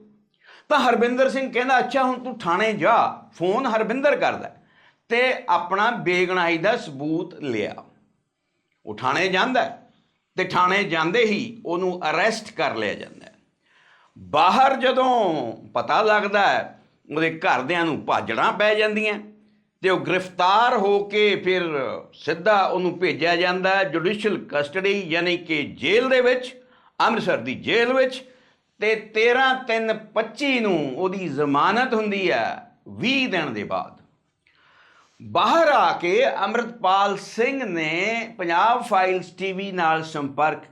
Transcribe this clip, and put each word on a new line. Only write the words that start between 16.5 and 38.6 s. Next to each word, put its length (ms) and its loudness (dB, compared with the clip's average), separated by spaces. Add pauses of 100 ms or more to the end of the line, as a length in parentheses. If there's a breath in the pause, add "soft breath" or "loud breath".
ਉਹਦੇ 240 -2
ਘਰਦਿਆਂ 460 0
ਨੂੰ 200 -4
ਭਾਜੜਾਂ 480 0
ਪੈ 220 2
ਜਾਂਦੀਆਂ 440 -2 (640 soft breath)
ਤੇ 80 2
ਉਹ 100 2
ਗ੍ਰਿਫਤਾਰ 760 2
ਹੋ 260 2
ਕੇ 320 2
ਫਿਰ 280 0 (500)
ਸਿੱਧਾ 520 0
ਉਹਨੂੰ 340 -2
ਭੇਜਿਆ 360 0
ਜਾਂਦਾ 400 0
ਹੈ 80 2
ਜੁਡੀਸ਼ੀਅਲ 640 -2
ਕਸਟਡੀ, 520 -2
ਯਾਨੀ 360 -2
ਕਿ 260 -4
ਜੇਲ੍ਹ 460 0
ਦੇ 120 4
ਵਿੱਚ, 400 0 (460 soft breath)
ਅੰਮ੍ਰਿਤਸਰ 300 0
ਦੀ 180 -6
ਜੇਲ੍ਹ 380 0
ਵਿੱਚ। 300 0 (560 soft breath)
ਤੇ 160 2
ਤੇਰਾਂ 600 2
ਤਿੰਨ 380 -2
ਪੱਚੀ 640 -2
ਨੂੰ 360 0
ਉਹਦੀ 320 -4
ਜ਼ਮਾਨਤ 680 2
ਹੁੰਦੀ 380 0
ਹੈ, 460 -4 (100)
ਵੀਹ 420 -2
ਦਿਨ 240 -2
ਦੇ 100 -6
ਬਾਅਦ। 340 -6 (1200 soft breath)
ਬਾਹਰ 460 2
ਆ 240 4
ਕੇ 340 2
ਅੰਮ੍ਰਿਤਪਾਲ 920 0
ਸਿੰਘ 460 -4
ਨੇ 760 -4
ਪੰਜਾਬ 460 2